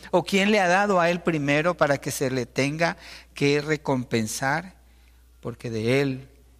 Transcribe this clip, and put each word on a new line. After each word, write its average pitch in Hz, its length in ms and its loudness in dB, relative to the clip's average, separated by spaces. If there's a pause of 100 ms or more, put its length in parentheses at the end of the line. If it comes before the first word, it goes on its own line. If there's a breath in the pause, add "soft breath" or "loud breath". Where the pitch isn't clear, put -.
(120)
¿O 175 120 2
quién 196 260 0
le 214 120 4
ha 180 60 2
dado 190 340 4
a 170 80 4
él 175 120 -2
primero 151 540 0
para 143 220 2
que 135 140 -6
se 131 200 -2
le 127 140 -2
tenga 156 520 -2 (360 loud breath)
que 143 280 2
recompensar? 143 1120 -2 (680 soft breath)
Porque 120 280 -10
de 113 320 0
él, 131 280 -4 (300)